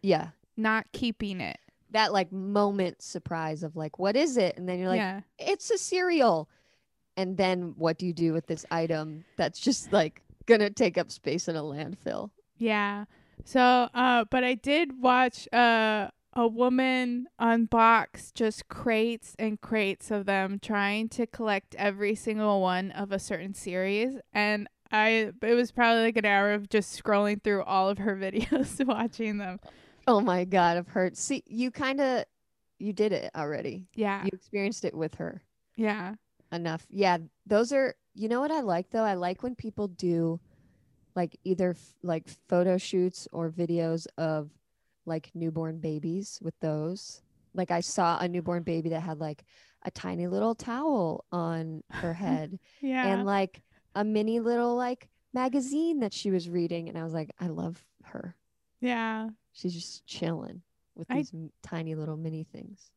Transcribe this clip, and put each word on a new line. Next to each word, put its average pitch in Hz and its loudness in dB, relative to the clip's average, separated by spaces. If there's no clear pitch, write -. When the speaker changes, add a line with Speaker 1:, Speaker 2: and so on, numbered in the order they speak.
Speaker 1:
Yeah. 170 2
Speaker 2:
Not 220 0
keeping 202 -4
it. 76 -8
Speaker 1:
That, 220 4
like, 185 2
moment 196 0
surprise 160 -6
of, 160 -8
like, 156 -8
"What 196 0
is 277 2
it?" 190 2
And 180 -6
then 180 -2
you're 185 -2
like, 185 2
Speaker 2:
Yeah. 196 -4
Speaker 1:
"It's - -2
a 403 2
cereal." 294 2
And 185 -2
then 180 0
what 160 2
do - -6
you 170 -2
do 160 2
with 160 -2
this 160 -6
item 160 -2
that's 170 -2
just, - 0
like, 175 2
gonna 214 6
take 202 2
up 165 -2
space - -4
in 165 -4
a 151 -4
landfill? 151 -8
Speaker 2:
Yeah. 208 -2
So, 247 6
uh, 247 4
but 254 2
I 247 2
did 269 0
watch, 254 4
uh, 220 4
a 233 6
woman 247 2
unbox 226 4
just - -2
crates 226 0
and 214 -4
crates 208 -2
of 202 -2
them, 196 0
trying 208 0
to 233 -2
collect 214 -2
every 202 0
single 214 0
one 185 0
of 196 -8
a 196 -2
certain 190 -6
series. 202 -2
And 208 0
I, 220 4
it 226 4
was 240 2
probably, 233 4
like, 226 2
an 214 2
hour 202 4
of 202 -2
just - 0
scrolling 208 2
through 202 2
all 190 2
of 202 -2
her 196 -2
<laughs> 190 -6
videos, 254 0
watching 226 -2
them. 196 -8
Speaker 1:
Oh 220 6
my 185 2
God, 180 4
I've 175 -4
heard. 185 0
See, - -4
you 240 -4
kinda, 269 0
you 202 -4
did 208 2
it - -2
already. 156 -6
Speaker 2:
Yeah. 202 -2
Speaker 1:
You 190 0
experienced 196 -6
it 170 -4
with 160 -6
her. 165 -8
Speaker 2:
Yeah. 214 -2
Speaker 1:
Enough. 170 -4
Yeah, 185 2
those 226 2
are, 269 0
you 214 -4
know 240 0
what 294 0
I 311 0
like, 185 -2
though? 226 0
I 208 2
like 180 -4
when 247 -6
people 208 -6
do, 170 0
like, 175 -2
either 180 2
f-, - -10
like, 165 -4
photo 180 4
shoots 180 -2
or 165 -4
videos 165 -2
of, 156 -2
like, 160 -6
newborn 160 -4
babies 160 -6
with 165 -8
those. 156 -6
Like, 180 -2
I 170 2
saw 170 0
a 180 -2
newborn 175 -2
baby 165 -2
that 160 -4
had, 160 -8
like, 151 -8
a 180 -8
tiny 180 -6
little 208 0
towel 240 -2
on 165 -4
her 170 -6
Speaker 2:
<laughs> 180 -6
Speaker 1:
head 175 -2
Speaker 2:
Yeah. 262 0
Speaker 1:
and, 196 0
like, 196 -2
a 208 -2
mini 214 0
little, 240 0
like, 247 -6
magazine 277 0
that 208 -2
she - -4
was 175 0
reading. 170 -2
And 165 -8
I 160 -6
was 165 -6
like, 160 -4
"I 175 -4
love 165 -6
her." - -14
Speaker 2:
Yeah. 226 -4
Speaker 1:
She's 180 -6
just - -14
chilling 165 -6
with 170 -14
Speaker 2:
I 247 -2
Speaker 1:
these 285 -4
m-, 160 -12
tiny 160 -6
little 156 -6
mini 160 -8
things. - -20